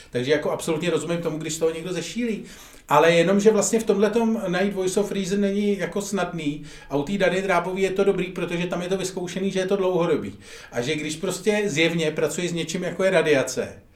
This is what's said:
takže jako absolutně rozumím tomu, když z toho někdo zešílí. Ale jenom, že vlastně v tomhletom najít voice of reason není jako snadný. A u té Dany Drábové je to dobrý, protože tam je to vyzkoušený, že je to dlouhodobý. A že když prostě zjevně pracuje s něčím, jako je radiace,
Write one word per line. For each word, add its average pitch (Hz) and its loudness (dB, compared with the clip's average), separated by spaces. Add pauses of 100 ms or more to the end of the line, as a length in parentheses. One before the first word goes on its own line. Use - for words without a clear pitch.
(100)
takže 123 -2
jako 151 2
absolutně 160 -2
rozumím 160 -2
tomu, 156 -4
když 160 -6
z - -6
toho 165 2
někdo 165 -6
zešílí. 208 -4 (440)
Ale 156 6
jenom, 175 4
že 214 8
vlastně 202 2
v - -4
tomhletom 214 2
najít 185 0
voice 185 0
of 202 -2
reason 196 0
není 202 2
jako 175 -4
snadný. 170 -4 (280)
A 139 -2
u 147 0
té 196 -2
Dany 180 2
Drábové 185 0
je 190 2
to 190 2
dobrý, 180 2
protože 175 -4
tam 175 -4
je 180 -6
to 190 0
vyzkoušený, 185 -4
že 190 0
je 185 0
to 196 0
dlouhodobý. 165 0 (340)
A 120 -2
že 139 -2
když 151 -4
prostě 208 0
zjevně 165 0
pracuje 160 -2
s 165 -4
něčím, 170 -4
jako 185 -2
je 190 4
radiace, 147 2 (280)